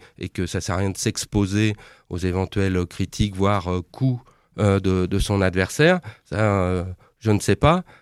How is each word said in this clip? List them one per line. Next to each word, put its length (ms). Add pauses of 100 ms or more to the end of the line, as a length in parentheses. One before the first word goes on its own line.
(180)
et 120
que 160
ça 160
sert 140
à 40
rien 100
de 80
s'exposer 800 (340)
aux 80
éventuelles 680
critiques, 500
voire, 360
euh, 100 (100)
coups, 300 (360)
euh, 220
de, 260
de 140
son 220
adversaire ? 580 (260)
Ça, 140
euh, 440 (360)
je 120
ne 80
sais 160
pas. 280 (180)